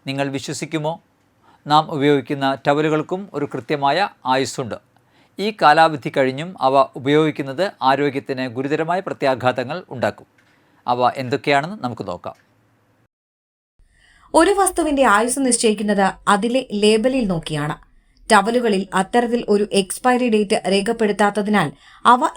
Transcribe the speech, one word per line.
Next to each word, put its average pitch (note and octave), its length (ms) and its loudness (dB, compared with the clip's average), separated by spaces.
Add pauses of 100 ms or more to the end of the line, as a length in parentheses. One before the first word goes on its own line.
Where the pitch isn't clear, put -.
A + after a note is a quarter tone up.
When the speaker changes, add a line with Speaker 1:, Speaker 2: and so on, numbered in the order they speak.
Speaker 1:
നിങ്ങൾ C#3 200 -4
വിശ്വസിക്കുമോ? D3+ 720 -6 (680)
നാം D#3 240 2
ഉപയോഗിക്കുന്ന C#3 680 0 (100)
ടവലുകൾക്കും D#3 680 -2
ഒരു D3 200 -6
കൃത്യമായ C#3+ 560 -2 (160)
ആയുസ്സുണ്ട്. B2+ 500 -2 (640)
ഈ G#3 220 -2
കാലാവധി D#3 560 4
കഴിഞ്ഞും C#3 440 -2
അവ C3+ 340 2
ഉപയോഗിക്കുന്നത് D3+ 760 -2 (100)
ആരോഗ്യത്തിന് C3+ 680 0
ഗുരുതരമായ D3 520 -4
പ്രത്യാഘാതങ്ങൾ C3 920 -2
ഉണ്ടാക്കും. A2+ 380 -6 (600)
അവ B2 220 2
എന്തൊക്കെയാണെന്ന് C#3+ 720 -2
നമുക്ക് A#2 260 -8
നോക്കാം. - 400 -12 (1900)
Speaker 2:
ഒരു E4+ 180 4
വസ്തുവിന്റെ D#4+ 540 0
ആയുസ് A#3 340 2
നിശ്ചയിക്കുന്നത് G#3 720 0 (160)
അതിലെ A3+ 460 0
ലേബലിൽ A3 540 2
നോക്കിയാണ്. D#3 480 -4 (560)
ടവലുകളിൽ G#3+ 600 2
അത്തരത്തിൽ A#3 560 0
ഒരു G#3 240 2
എക്സ്പയറി B3 560 0
ഡേറ്റ് G#3+ 320 0 (100)
രേഖപ്പെടുത്താത്തതിനാൽ G3+ 1000 0 (340)
അവ B3+ 320 4